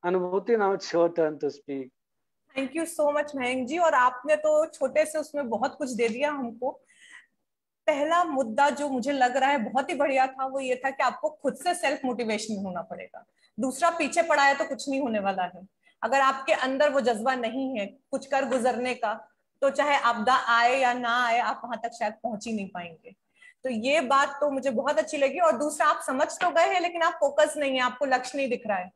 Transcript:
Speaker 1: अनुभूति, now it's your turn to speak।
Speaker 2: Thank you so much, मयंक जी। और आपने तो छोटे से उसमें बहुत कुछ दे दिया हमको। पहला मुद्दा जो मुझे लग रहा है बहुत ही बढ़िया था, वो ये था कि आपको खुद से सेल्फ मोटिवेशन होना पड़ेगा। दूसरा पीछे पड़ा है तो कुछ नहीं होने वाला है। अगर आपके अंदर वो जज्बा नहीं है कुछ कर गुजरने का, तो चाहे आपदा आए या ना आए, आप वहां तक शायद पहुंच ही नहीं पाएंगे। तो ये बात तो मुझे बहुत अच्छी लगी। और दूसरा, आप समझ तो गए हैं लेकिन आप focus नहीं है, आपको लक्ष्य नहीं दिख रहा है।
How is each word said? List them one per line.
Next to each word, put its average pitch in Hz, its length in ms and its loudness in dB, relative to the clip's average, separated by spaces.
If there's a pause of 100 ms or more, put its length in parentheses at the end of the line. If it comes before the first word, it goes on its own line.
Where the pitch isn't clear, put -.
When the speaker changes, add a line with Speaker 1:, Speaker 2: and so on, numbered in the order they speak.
Speaker 1:
अनुभूति, 185 520 0
now 196 200 2
it's - 180 -8
your 170 240 4
turn 156 140 2
to 143 180 -4
speak। 135 340 -10 (720)
Speaker 2:
Thank 269 180 -6
you 330 240 -4
so 294 160 2
much, 294 200 -4
मयंक 254 320 -2
जी। 311 100 -4
और 330 160 2
आपने 254 420 2
तो 302 300 2
छोटे 302 400 0
से 311 120 -6
उसमें 285 300 -6
बहुत 240 300 -2
कुछ 277 120 -4
दे 233 180 0
दिया 254 220 -2
हमको। 254 500 -6 (1040)
पहला 311 380 2
मुद्दा 269 460 2
जो 285 180 -4
मुझे 262 240 -2
लग 254 240 2
रहा 269 140 4
है 269 200 0
बहुत 262 200 -2
ही - 40 -2
बढ़िया 269 320 2
था, 262 200 -6
वो 269 140 -6
ये 254 160 -2
था 269 140 -2
कि 269 120 -2
आपको 277 280 0
खुद 294 240 -4
से 349 200 -2
सेल्फ 285 300 -2
मोटिवेशन 220 600 -4
होना 180 180 -8
पड़ेगा। - 420 -16 (360)
दूसरा 262 300 0
पीछे 339 320 0
पड़ा 311 200 4
है 277 120 6
तो 294 100 -2
कुछ - 240 -8
नहीं 269 120 -2
होने 226 180 -2
वाला 190 240 -2
है। 180 260 -8 (340)
अगर 233 180 2
आपके 262 320 2
अंदर 269 380 2
वो 277 100 2
जज्बा 233 340 0
नहीं 254 440 -4
है 202 80 -4
कुछ - 400 -10
कर 269 220 0
गुजरने 247 460 0
का, 226 340 -6 (320)
तो 277 100 2
चाहे 285 260 2
आपदा 240 380 2
आए 240 420 4
या 254 160 2
ना 247 340 0
आए, 233 120 2
आप 226 260 -2
वहां 240 120 -8
तक 233 160 -8
शायद 214 200 -6
पहुंच 220 340 -8
ही 226 60 -6
नहीं 196 160 -6
पाएंगे। 175 480 -16 (480)
तो 262 60 -2
ये 254 300 0
बात 269 280 2
तो 294 220 -2
मुझे 269 200 -2
बहुत 262 280 0
अच्छी 311 180 -2
लगी। 277 220 0
और 311 200 4
दूसरा, 294 280 0
आप 330 160 2
समझ 285 240 0
तो 349 240 -2
गए 339 240 4
हैं 359 60 2
लेकिन 339 220 -2
आप 339 100 4
focus 302 440 2
नहीं 277 160 0
है, 262 80 0
आपको 247 240 0
लक्ष्य 262 340 -2
नहीं 269 100 -2
दिख 233 180 -4
रहा 202 120 -2
है। 180 180 -10